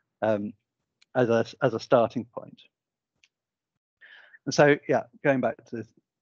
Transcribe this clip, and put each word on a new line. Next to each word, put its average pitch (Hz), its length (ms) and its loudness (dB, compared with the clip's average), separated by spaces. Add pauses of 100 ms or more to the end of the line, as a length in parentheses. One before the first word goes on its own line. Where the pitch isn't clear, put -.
(200)
um, 104 320 -2 (640)
as 127 140 2
a, 113 180 2 (160)
as 120 120 0
a 113 60 -6
starting 117 460 0
point. - 340 -18 (1800)
And 147 100 -6
so, 147 220 6 (120)
yeah, 123 160 0 (200)
going 135 160 0
back 113 160 -2
to - 200 -16
the 110 100 -10 (360)